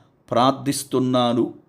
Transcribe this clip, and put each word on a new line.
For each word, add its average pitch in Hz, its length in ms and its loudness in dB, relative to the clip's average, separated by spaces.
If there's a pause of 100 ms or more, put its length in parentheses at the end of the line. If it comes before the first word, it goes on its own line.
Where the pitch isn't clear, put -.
(320)
ప్రార్థిస్తున్నాను 127 1200 0 (160)